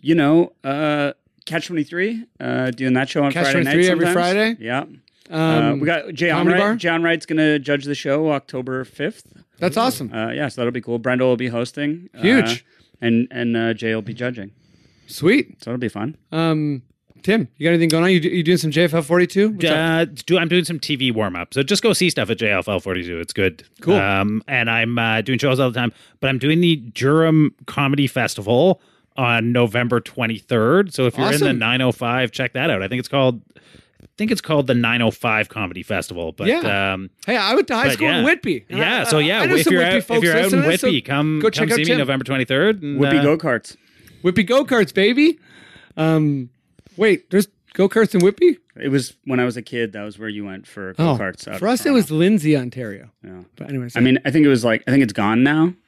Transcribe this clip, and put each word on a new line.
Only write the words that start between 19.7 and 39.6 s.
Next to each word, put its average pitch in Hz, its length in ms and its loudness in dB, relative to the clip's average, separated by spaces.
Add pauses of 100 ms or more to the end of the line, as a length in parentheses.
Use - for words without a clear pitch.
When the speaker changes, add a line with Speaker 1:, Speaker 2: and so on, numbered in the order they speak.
Speaker 3:
Uh, 165 300 2 (220)
do, 175 100 2
I'm 170 100 0
doing 175 160 2
some 165 160 -6
T 151 160 -4
V 127 160 -2
warm-up. 95 440 -4
So 135 80 0
just 196 200 0
go 220 100 4
see 175 180 2
stuff 107 180 -2
at 113 80 -2
J 107 140 0
F 92 160 -2
L 98 120 -2
forty-two. 87 400 -6
It's 85 140 -10
good. 92 300 -2 (180)
Speaker 2:
Cool. 190 140 2
Speaker 3:
Um, 104 520 0
and 123 220 -2
I'm, 117 280 -2
uh, 113 240 0
doing 127 180 -2
shows 131 200 0
all 131 120 2
the 120 80 -6
time. 120 120 -2 (280)
But 135 100 -2
I'm 131 80 -2
doing 151 240 2
the 170 160 4
Durham 151 760 2 (120)
Comedy 143 420 -2
Festival 120 720 0 (380)
on 120 340 0
November 120 480 2
twenty-third. 120 920 0
So 131 120 0
if 117 120 0
you're 131 100 0
in 143 120 2
the 147 80 2
Speaker 2:
Awesome. 123 120 0
Speaker 3:
nine 120 220 0
oh 127 100 2
five, 120 400 -2
check 127 220 -6
that 139 160 -2
out. 98 120 -2
I 95 60 -6
think 127 120 -6
it's 123 100 -10
called, 131 320 2 (600)
I - 40 -20 (120)
think 214 140 -2
it's 196 100 -2
called 147 260 0
the 131 60 0
nine 120 280 2
oh 110 100 2
five 107 380 -4
Comedy 92 340 -10
Festival. 85 480 -6
But, 104 160 -6
Speaker 2:
Yeah. 101 460 0
Speaker 3:
um, 95 160 -8 (160)
Speaker 2:
Hey, 233 100 -2
I 214 180 0
went 349 140 2
to 254 80 -2
high 254 120 0
Speaker 3:
but 262 80 0
Speaker 2:
school - 120 -2
in 165 80 0
Speaker 3:
yeah. 233 80 0
Speaker 2:
Whitby. 226 460 0
And 170 100 -4
Speaker 3:
Yeah, 190 220 0
Speaker 2:
I, - 20 -2
Speaker 3:
so 156 160 0
yeah, 156 220 0
Speaker 2:
I - 60 0
know - 100 2
Speaker 3:
if - 60 2